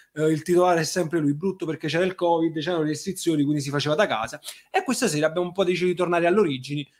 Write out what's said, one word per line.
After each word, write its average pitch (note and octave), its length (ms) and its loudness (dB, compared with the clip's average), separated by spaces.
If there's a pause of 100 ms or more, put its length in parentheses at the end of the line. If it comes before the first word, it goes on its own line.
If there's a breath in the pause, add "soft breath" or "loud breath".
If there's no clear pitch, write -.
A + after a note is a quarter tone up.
(140 loud breath)
eh, D#3 120 0
il D#3 160 2
titolare F3 380 4
è D#3+ 40 0
sempre E3+ 340 -2
lui, D3 160 2
brutto F#3 320 -4
perché D#3+ 220 -6
c'era E3 160 2
il F#3 100 -2
covid, E3 440 0
c'erano D#3+ 240 -2
le D3+ 80 0
restrizioni, D#3 520 -2
quindi D3 200 0
si C3+ 80 -6
faceva D3 240 0
da G3+ 120 4
casa, A#2 340 -4 (300 loud breath)
e F#4+ 120 0
questa C4 260 -2
sera D3+ 180 0
abbiamo F3 220 -2
un F3 40 -10
po' G3 120 0
deciso F3 220 0
di F3+ 80 0
tornare E3+ 320 2
alle F3+ 140 4
origini, C#3+ 460 -2 (140)